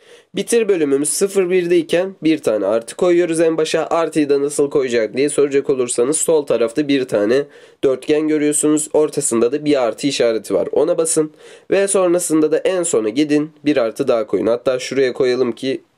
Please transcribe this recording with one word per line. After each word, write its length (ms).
Bitir 340
bölümümüz 400
sıfır 420
birde 280
iken 440
bir 160
tane 280
artı 300
koyuyoruz 440
en 160
başa. 300
Artıyı 420
da 140
nasıl 280
koyacak 460
diye 120
soracak 420
olursanız 460
sol 300
tarafta 420
bir 160
tane 400
dörtgen 440
görüyorsunuz. 640
Ortasında 600
da 120
bir 180
artı 240
işareti 480
var. 180
Ona 260
basın 340
ve 180
sonrasında 640
da 60
en 240
sona 260
gidin 420
bir 120
artı 320
daha 180
koyun. 200
Hatta 320
şuraya 340
koyalım 400
ki 300